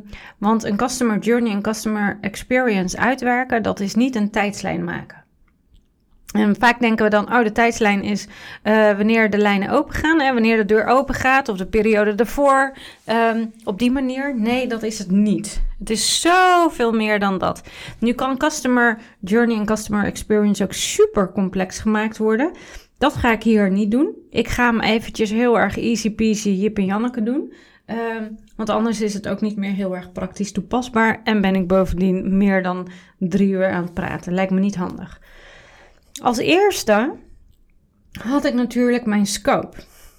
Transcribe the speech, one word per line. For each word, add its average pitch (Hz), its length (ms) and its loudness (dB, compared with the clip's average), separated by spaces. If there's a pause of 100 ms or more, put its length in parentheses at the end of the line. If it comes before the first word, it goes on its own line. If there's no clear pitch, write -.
(380)
want 220 260 0
een 220 140 -2
customer 247 420 0
journey 233 320 0
en 202 100 -2
customer 214 600 -2
experience 202 760 -2
uitwerken, 247 680 0
dat 190 160 -2
is 202 160 -4
niet 254 200 0
een 208 140 0
tijdslijn 190 540 -4
maken. 170 400 -10 (1080)
En 208 280 2
vaak 240 200 4
denken 220 260 2
we 208 60 2
dan, 208 220 2
"Oh, 240 100 4
de 208 80 0
tijdslijn 214 520 2
is, 202 240 -4 (340)
eh, 214 120 2
wanneer 214 560 4
de 208 80 0
lijnen 202 320 2
open 294 240 0
gaan, 311 260 2
hè, 269 140 2
wanneer 226 240 2
de 214 80 2
deur 214 200 2
open 262 300 2
gaat 269 340 2
of 202 80 -6
de 185 100 -6
periode 208 480 2
ervoor, 269 640 2 (280)
ehm, 226 400 0 (180)
op 196 160 -6
die 247 120 2
manier." 262 480 -4
Nee, 247 280 0
dat 226 160 -6
is 220 160 -6
het 190 120 -8
niet. 202 500 0 (180)
Het 196 100 -10
is - 320 -2
zoveel 349 720 4
meer 214 280 0
dan 196 180 0
dat. 175 240 -4 (380)
Nu 233 140 0
kan 262 240 -4
customer 247 600 0 (220)
journey 226 380 2
en 208 80 -2
customer 208 400 -2
experience 208 580 0
ook 190 100 -4
super 392 580 2
complex 190 480 -4
gemaakt 214 380 -2
worden. 220 340 0 (480)
Dat 285 140 2
ga 247 180 2
ik 220 120 -2
hier 208 280 4
niet 202 200 0
doen. 294 240 0 (140)
Ik 226 180 -2
ga - 180 0
hem 233 160 0
eventjes 220 480 -2
heel 226 300 2
erg 196 180 0
easy 220 380 -2
peasy 214 340 0
Jip 202 280 0
en 202 80 0
Janneke 220 380 -2
doen. 254 300 -4 (320)
Ehm, 226 440 -8 (260)
want 214 140 -6
anders 214 320 -2
is 208 120 -2
het 202 140 -8
ook 196 140 -6
niet 214 140 -2
meer 202 160 -4
heel 190 240 -4
erg 180 160 -12
praktisch 190 400 -8
toepasbaar. 226 720 0
En 214 180 2
ben 190 140 2
ik 190 120 0
bovendien 185 720 2
meer 196 260 4
dan 185 240 -6 (300)
drie 196 320 2
uur 190 200 2
aan 180 140 -2
het 170 100 -8
praten. 175 400 -6
Lijkt 190 180 0
me 185 80 2
niet 202 160 0
handig. 180 460 -8 (1000)
Als 240 160 2
eerste 311 760 2 (1080)
had 277 240 0
ik 277 80 0
natuurlijk 240 520 0
mijn 208 200 2
scope. - 520 -2 (420)